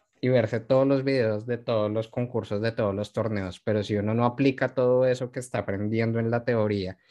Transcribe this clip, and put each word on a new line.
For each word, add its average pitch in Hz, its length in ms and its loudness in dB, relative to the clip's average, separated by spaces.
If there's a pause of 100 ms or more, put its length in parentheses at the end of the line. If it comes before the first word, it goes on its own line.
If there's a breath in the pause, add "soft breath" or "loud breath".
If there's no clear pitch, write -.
(200)
y 127 80 0
verse 120 320 2
todos 131 260 4
los 139 180 2
videos 113 420 0
de 120 120 -2
todos 110 320 0
los 110 180 -2
concursos, 110 520 -4
de 113 120 -2
todos 107 220 0
los 104 180 -6
torneos, 104 480 -4
pero 107 220 0
si 104 140 -2
uno 104 180 0
no 120 100 2
aplica 131 500 0
todo 127 320 2
eso 123 240 -2
que 131 100 -10
está - 200 -6
aprendiendo 113 580 -2
en 113 120 0
la 120 140 0
teoría, 104 540 0 (120 soft breath)